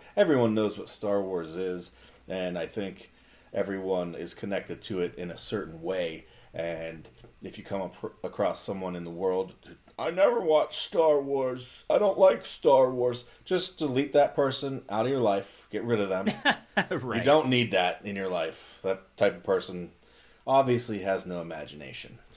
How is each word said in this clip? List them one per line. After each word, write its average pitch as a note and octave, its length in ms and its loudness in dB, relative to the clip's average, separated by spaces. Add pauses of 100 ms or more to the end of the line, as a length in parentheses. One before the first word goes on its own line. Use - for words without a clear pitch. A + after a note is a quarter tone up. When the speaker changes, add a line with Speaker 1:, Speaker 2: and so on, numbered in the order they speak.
(160)
Speaker 1:
everyone C3+ 380 4
knows G#2 240 0
what F#2 100 -12
Star G2+ 340 -2
Wars F2 340 -6
is, F2+ 360 -6 (340)
and F2+ 320 -4
I E2 80 -6
think F#2+ 440 -10 (420)
everyone F#2+ 640 -2
is E2+ 200 -10
connected G2 480 -8
to F#2+ 180 -6
it F2 160 -4
in F2 140 -10
a D2+ 60 -10
certain E2 460 -8
way. E2+ 420 -4 (300)
And E2 540 -8 (340)
if F2+ 160 -14
you G2 60 -14
come G2 180 -6
up, F2 140 -8 (280)
across F2+ 380 -2
someone F#2 340 -6
in F2 80 -8
the E2+ 60 -10
world, F#2 440 -2 (440)
"I C#3 120 -2
never G#3 300 4
watched D#3 400 4
Star D#3+ 400 4
Wars, C3 720 -4
I - 80 6
don't - 200 2
like - 280 6
Star C3 440 6
Wars," B2 360 -2 (180)
just - 340 -2
delete C#3 360 0
that C#3+ 200 6
person C3+ 540 -2
out G#2+ 160 0
of C3 60 0
your C3+ 100 0
life, G2 500 0
get G#2 140 -4
rid A#2 160 2
of G2 80 0
them. F#2+ 180 -2 (180)
Speaker 2:
<laughs> C4+ 120 4 (340)
Right. B2+ 280 -4
Speaker 1:
You A#2 60 -2
don't C#3 260 6
need A#2+ 220 2
that F2+ 320 2
in G2+ 120 -6
your F#2+ 120 -4
life. E2 540 -6
That F#2+ 360 -4
type G2 180 2
of - 60 -18
person F2+ 480 -2 (560)
obviously B2 540 2
has F#2 260 -2
no F2 160 -8
imagination. D2 760 -14 (180)